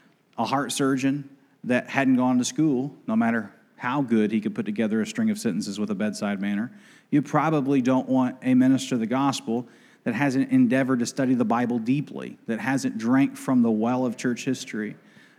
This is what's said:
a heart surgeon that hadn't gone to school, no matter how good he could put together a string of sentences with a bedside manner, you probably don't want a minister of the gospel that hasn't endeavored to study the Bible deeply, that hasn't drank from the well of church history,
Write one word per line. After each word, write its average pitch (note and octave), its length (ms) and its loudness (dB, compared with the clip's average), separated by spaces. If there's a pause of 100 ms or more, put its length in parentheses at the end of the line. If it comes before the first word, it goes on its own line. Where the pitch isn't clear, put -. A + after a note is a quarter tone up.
(360)
a A#2 80 -2
heart C3 280 -2
surgeon C3+ 560 0 (360)
that A#2+ 240 0
hadn't C3+ 280 2
gone B2+ 220 2
to A#2+ 60 2
school, C#3+ 500 0 (120)
no A2+ 100 0
matter A2+ 360 0 (240)
how C3+ 260 -2
good A2 300 2
he A2 80 0
could G#2 140 -6
put A2 120 -6
together G#2+ 340 0
a G#2 60 -2
string A2 240 0
of G#2 80 -2
sentences G2 400 -4
with G#2 120 -2
a G#2 40 -2
bedside G2+ 460 -4
manner, G2+ 300 -4 (400)
you C#3+ 120 2
probably C#3+ 580 0
don't C3 280 0
want B2+ 340 0
a B2+ 120 2
minister C3 420 4
of A2+ 40 0
the A2 60 -2
gospel B2 600 -2 (380)
that A#2+ 100 -2
hasn't C3+ 360 0
endeavored C3 480 4
to A#2 80 0
study C3 280 0
the A#2+ 100 2
Bible A#2 340 0
deeply, B2 680 -4
that A2+ 120 -4
hasn't B2+ 400 -2
drank C3 380 2
from B2+ 260 2
the A#2 80 4
well A#2 340 0
of A#2 120 -4
church A#2+ 280 -4
history, A2 520 -6 (420)